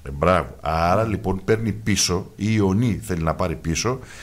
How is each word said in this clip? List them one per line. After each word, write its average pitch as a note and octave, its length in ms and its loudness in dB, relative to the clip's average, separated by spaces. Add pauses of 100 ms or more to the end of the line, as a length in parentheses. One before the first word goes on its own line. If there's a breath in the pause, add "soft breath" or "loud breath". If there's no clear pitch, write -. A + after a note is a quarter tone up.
ε, C2+ 80 -12
μπράβο. D#2 500 2
Άρα, E2+ 440 2
λοιπόν, G2 400 -2
παίρνει A2 280 0
πίσω, G2+ 640 0
η G2+ 120 -4
Ιωνή G#2+ 560 2
θέλει E2+ 180 -2
να D#2 120 2
πάρει F2 220 -2
πίσω G#2+ 420 -2 (240 loud breath)